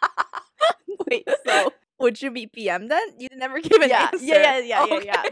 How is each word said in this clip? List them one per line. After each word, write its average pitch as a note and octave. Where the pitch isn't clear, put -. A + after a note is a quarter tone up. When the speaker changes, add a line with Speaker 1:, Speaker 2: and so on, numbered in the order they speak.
Speaker 1:
Wait, -
so -
would A#3+
you C4+
meet A#3
B G#3+
M F3+
then? D#4
You B3+
never C4
gave E4+
an C4+
Speaker 2:
Yeah, A3+
Speaker 1:
answer. C4
Speaker 2:
yeah, D4
yeah, -
yeah, A#3+
Speaker 1:
Okay. -
Speaker 2:
yeah, G3+